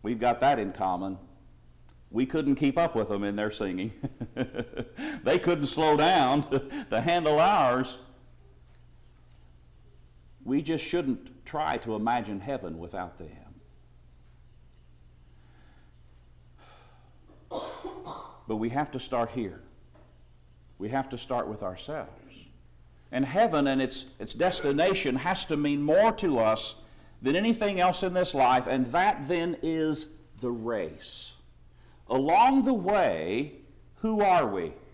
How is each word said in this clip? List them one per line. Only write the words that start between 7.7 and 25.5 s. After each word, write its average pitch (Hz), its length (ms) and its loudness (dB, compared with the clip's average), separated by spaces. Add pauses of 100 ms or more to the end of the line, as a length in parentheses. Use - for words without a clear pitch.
We 135 180 0
just 156 220 -2
shouldn't 139 600 -4
try 147 340 -4
to 113 180 -4
imagine 107 420 -2
heaven 98 400 -8
without 87 400 -10
them. 80 360 -18 (4000)
But 110 100 -4
we 110 120 -4
have 143 240 -4
to 127 80 -8
start 120 300 -2
here. 101 320 -6 (1160)
We 190 120 -6
have 131 180 -2
to 123 100 -10
start 123 300 -4
with 104 160 -8
ourselves. - 840 -12 (640)
And 131 140 0
heaven 147 420 2
and 135 160 0
its, - 240 -6 (140)
its 110 120 -10
destination 156 840 0
has 175 300 -2
to 156 100 -2